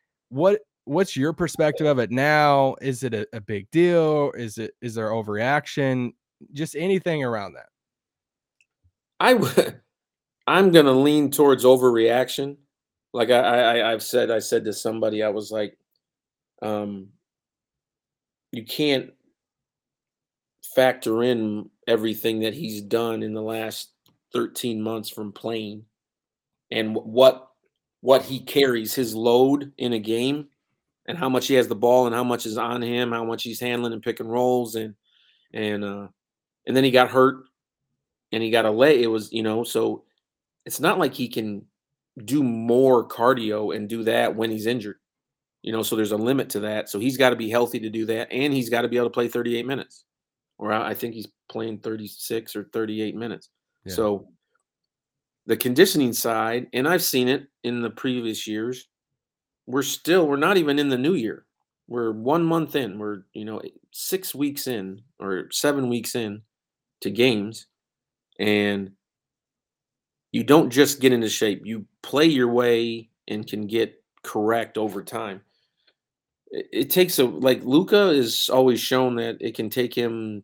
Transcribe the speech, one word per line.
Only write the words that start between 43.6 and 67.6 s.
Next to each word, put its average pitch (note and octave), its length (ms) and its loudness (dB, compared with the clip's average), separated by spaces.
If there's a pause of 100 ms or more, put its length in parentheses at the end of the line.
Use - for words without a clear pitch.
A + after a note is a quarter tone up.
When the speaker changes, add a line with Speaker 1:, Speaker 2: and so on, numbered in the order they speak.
Speaker 2:
and G#2+ 140 -8
do A2+ 140 -6
that A#2 320 2
when A2+ 160 -2
he's G#2+ 140 -6
injured. A2 320 -4 (640)
You G#2+ 100 -8
know, A2 100 -2
so G#2+ 140 -4
there's G#2+ 160 0
a G#2+ 60 -2
limit B2+ 340 0
to G#2 100 -4
that. G#2+ 280 -6
So G2+ 100 -6
he's C3 180 -2
gotta B2+ 180 4
be A2+ 140 -6
healthy A#2+ 300 0
to A2 100 -8
do A2 180 -6
that, A2+ 240 -4
and C#3 220 -2
he's B2+ 160 -2
gotta A#2 180 0
be A#2 100 -2
able A#2+ 100 2
to A#2 60 -6
play A#2+ 140 -2
thirty-eight A#2 380 -4
minutes. - 400 -10 (520)
Or G#2 140 -6
I, G#2+ 180 -2
I G#2+ 40 -4
think A#2 200 -8
he's A2 160 -14 (200)
playing A2+ 300 -8
thirty-six A2 760 -10
or G2+ 100 -10
thirty-eight G#2+ 500 -6
minutes. A2 340 -10 (360)
Speaker 1:
Yeah. F#2+ 80 -12
Speaker 2:
So G#2 340 -2 (1200)
the A2 120 0
conditioning C3 560 2
side, A2+ 600 -2
and B2+ 140 0
I've E3+ 160 2
seen B2+ 240 0
it C#3 200 0 (160)
in A#2+ 180 -4
the A2+ 80 -4
previous A2+ 580 -6
years, A2+ 400 -6 (800)
we're C3+ 160 -4
still, D#3+ 460 2
we're C#3+ 100 0
not F3+ 200 4
even D3 220 2
in D3 100 0
the B2+ 80 0
new F3 180 0
year. A2+ 300 -4 (420)
We're A#2 260 -4
one C3 300 0
month E3 320 0
in. A2 220 -4
We're, G#2 260 -8 (100)
you G#2+ 100 -12
know, G#2+ 180 -12 (300)
six - 420 -8
weeks C#3+ 340 -4
in G2+ 340 -8 (180)
or G2 320 -6
seven C#3+ 380 -2
weeks A#2+ 260 -4
in A2 260 -6 (600)
to - 80 -6
games, A2 580 0 (720)